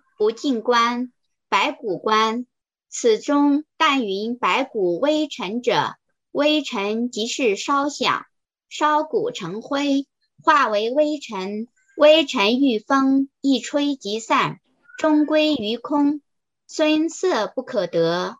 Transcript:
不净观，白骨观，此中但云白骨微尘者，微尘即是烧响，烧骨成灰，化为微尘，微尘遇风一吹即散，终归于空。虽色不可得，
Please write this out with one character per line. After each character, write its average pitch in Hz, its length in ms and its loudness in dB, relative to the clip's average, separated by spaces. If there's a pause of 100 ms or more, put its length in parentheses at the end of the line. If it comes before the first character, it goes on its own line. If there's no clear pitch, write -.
(160)
不 214 160 0
净 233 300 -2
观， 240 500 0 (380)
白 220 220 2
骨 202 260 -6
观， 220 480 0 (440)
此 220 300 2
中 285 440 2 (120)
但 277 300 2
云 214 320 -4
白 208 260 0
骨 180 360 -2
微 302 280 0
尘 226 340 -8
者， 160 340 0 (360)
微 302 300 2
尘 226 480 -4
即 226 180 -6
是 233 280 0
烧 277 340 -2
响， 208 360 -2 (440)
烧 302 340 0
骨 202 280 -4
成 190 300 -10
灰， 277 460 -2 (360)
化 285 240 2
为 214 240 -2
微 302 280 0
尘， 208 480 -8 (300)
微 302 280 6
尘 247 340 0
遇 254 200 2
风 269 500 2 (120)
一 269 180 2
吹 285 360 -2
即 208 240 -6
散， 220 400 0 (380)
终 302 280 4
归 302 300 2
于 226 220 -4
空。 294 440 0 (460)
虽 311 420 0
色 277 380 -2
不 - 160 -8
可 190 240 -4
得， 175 520 -2